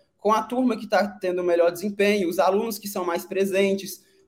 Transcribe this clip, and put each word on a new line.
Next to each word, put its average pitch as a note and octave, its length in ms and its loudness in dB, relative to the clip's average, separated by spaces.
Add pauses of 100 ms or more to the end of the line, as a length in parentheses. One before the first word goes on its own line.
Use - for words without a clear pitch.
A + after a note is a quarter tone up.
(180)
com G#3 160 0
a A3 80 2
turma A#3+ 340 0
que G#3 120 -10
tá G3+ 200 2
tendo F3+ 340 -4
o F3 40 -2
melhor E3+ 260 4
desempenho, G3+ 560 0
os F3+ 120 -2
alunos G3+ 380 2
que - 100 -12
são F#3+ 180 -6
mais F3 200 -2
presentes. G3 800 -2 (240)